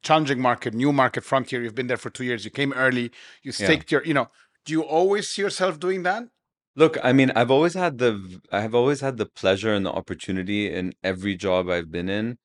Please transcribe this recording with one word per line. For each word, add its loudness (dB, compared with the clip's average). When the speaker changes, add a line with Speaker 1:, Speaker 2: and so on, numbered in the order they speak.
Speaker 1:
challenging 2
market, 0
new 2
market, 2
frontier. -2
You've -8
been -4
there -2
for -10
two -10
years. -4
You -10
came -2
early, 2
you -12
Speaker 2:
Yeah. 0
Speaker 1:
staked 2
your, 4
you 0
know, 0
do -8
you 0
always 2
see -6
yourself -2
doing -2
that? -2
Speaker 2:
Look, 4
I 4
mean, 6
I've 4
always 4
had -2
the 4
v-, -12
I 0
have -6
always 2
had -4
the -2
pleasure 0
and 0
the -4
opportunity -4
in -4
every -2
job 0
I've -2
been -4
in -4